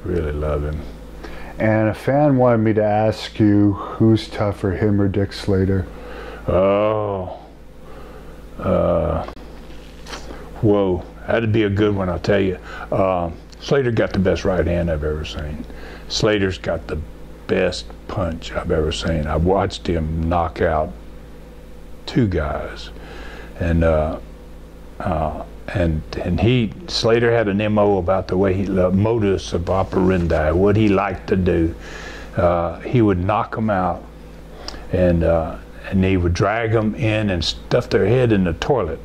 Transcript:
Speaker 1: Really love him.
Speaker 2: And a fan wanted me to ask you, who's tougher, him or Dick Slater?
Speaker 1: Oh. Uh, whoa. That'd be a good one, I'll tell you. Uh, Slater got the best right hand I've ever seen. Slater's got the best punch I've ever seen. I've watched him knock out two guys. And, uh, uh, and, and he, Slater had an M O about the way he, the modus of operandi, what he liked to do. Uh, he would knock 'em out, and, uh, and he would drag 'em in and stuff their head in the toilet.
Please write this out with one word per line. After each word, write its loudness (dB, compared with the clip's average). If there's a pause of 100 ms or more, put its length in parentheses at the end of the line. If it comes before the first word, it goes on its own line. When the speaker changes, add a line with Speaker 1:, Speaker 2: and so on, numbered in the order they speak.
Speaker 1:
Really -2
love -2
him. -4 (760)
Speaker 2:
And 2
a -2
fan 2
wanted 6
me 4
to 4
ask 2
you, 6
who's 2
tougher, -2
him 2
or 4
Dick 0
Slater? 2 (600)
Speaker 1:
Oh. 2 (1200)
Uh, 0 (1400)
whoa. 2 (220)
That'd 0
be 2
a 2
good 2
one, -2
I'll -2
tell 2
you. 0 (320)
Uh, 2 (280)
Slater 2
got 0
the 2
best 2
right 2
hand 0
I've -2
ever -4
seen. -8 (420)
Slater's 2
got -4
the -6 (480)
best 0 (200)
punch -4
I've -6
ever 2
seen. -2
I've 0
watched 0
him 0
knock 0
out 0 (1120)
two 2
guys. -4 (680)
And, 2
uh, 2 (800)
uh, -2 (280)
and, 0 (140)
and -2
he, 2 (140)
Slater 2
had 4
an 2
M 2
O 6
about 0
the 0
way 4
he, 0
the 2
modus 2
of -2
operandi, 2
what 4
he 6
liked 0
to 4
do. 2 (640)
Uh, 2
he 2
would 6
knock 0
'em 0
out, 0 (920)
and, 4
uh, 2 (340)
and 2
he 4
would 2
drag 2
'em 2
in 0
and 0
stuff -2
their 4
head 4
in 4
the 2
toilet. 0